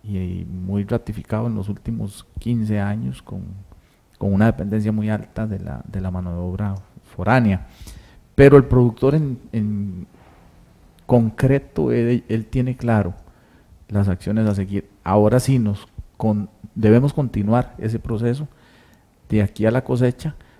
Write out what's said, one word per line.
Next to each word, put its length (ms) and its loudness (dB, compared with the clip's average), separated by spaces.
y 400 -6
muy 400 -6
ratificado 640 -6
en 80 -4
los 120 -8
últimos 580 -8
quince 400 -2
años 440 -6
con, 200 -12
con 140 -2
una 140 4
dependencia 460 -2
muy 180 -2
alta 380 -6
de 100 -6
la, 320 -12
de 100 -8
la 120 -6
mano 200 -6
de 60 -6
obra 380 -4
foránea. 500 2
Pero 200 10
el 80 10
productor 520 2
en, 220 -2
en 560 -4
concreto, 840 2
él, 380 0
él 180 -2
tiene 300 -2
claro 380 0
las 180 0
acciones 400 0
a 80 0
seguir. 340 -4
Ahora 380 4
sí, 180 2
nos 300 -2
con-, 340 -2
debemos 360 4
continuar 640 0
ese 200 -4
proceso 480 -4
de 140 2
aquí 240 -2
a 60 2
la 100 0
cosecha, 540 -2